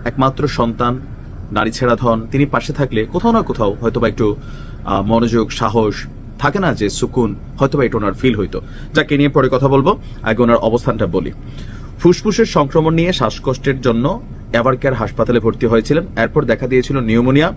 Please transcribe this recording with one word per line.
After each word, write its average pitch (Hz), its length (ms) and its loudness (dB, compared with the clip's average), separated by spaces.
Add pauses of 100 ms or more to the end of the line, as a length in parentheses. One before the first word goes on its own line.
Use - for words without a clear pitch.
একমাত্র 131 440 0
সন্তান, 120 520 -2 (520)
নারী 107 180 0
ছেড়া 120 260 2
ধন, 113 340 0
তিনি 143 160 2
পাশে 127 260 -2
থাকলে 127 320 0
কোথাও 180 280 0
না 226 100 2
কোথাও 110 380 -2
হয়তোবা 117 280 0
একটু, 107 280 0 (480)
আহ, 98 180 0
মনোযোগ, 113 480 2
সাহস 107 440 0 (440)
থাকে 143 200 0
না 170 160 2
যে 101 160 0
সুকুন, 113 440 -2 (240)
হয়তোবা 139 260 2
এটা 117 120 0
ওনার 104 160 0
ফিল 127 220 2
হইতো। 92 260 -4 (340)
যাকে 147 240 2
নিয়ে 143 100 4
পরে 135 240 2
কথা 135 160 2
বলবো, 139 300 4 (240)
আগে 113 200 2
ওনার 120 140 4
অবস্থানটা 113 500 0
বলি। 87 240 -2 (680)
ফুসফুসের 208 480 4
সংক্রমণ 160 480 2
নিয়ে 170 180 2
শ্বাসকষ্টের 131 680 -2
জন্য 131 400 0 (320)
এভারকেয়ার 127 420 0
হাসপাতালে 113 460 0
ভর্তি 113 260 0
হয়েছিলেন। 120 380 2 (120)
এরপর 117 280 0
দেখা 117 220 0
দিয়েছিল 131 340 2
নিউমোনিয়া 127 560 4